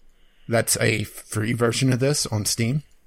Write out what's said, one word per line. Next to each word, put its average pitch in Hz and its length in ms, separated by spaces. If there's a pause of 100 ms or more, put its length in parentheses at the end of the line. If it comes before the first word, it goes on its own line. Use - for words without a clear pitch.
(500)
That's 113 280
a 110 260
free 107 500
version 120 400
of 120 80
this 143 260
on 107 180
Steam. 120 380 (240)